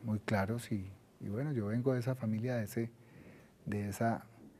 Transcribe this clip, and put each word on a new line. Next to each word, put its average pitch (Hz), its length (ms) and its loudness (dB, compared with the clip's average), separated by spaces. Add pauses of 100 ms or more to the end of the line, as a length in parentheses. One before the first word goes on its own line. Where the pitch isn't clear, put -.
muy 107 160 2
claros 107 500 2
y, 98 180 0 (320)
y 104 80 -6
bueno, 131 240 -2
yo 107 140 0
vengo 123 280 4
de 123 60 2
esa 127 140 0
familia, 113 420 0
de 110 80 0
ese, 117 280 -2 (760)
de 101 220 0
esa, 113 360 0 (360)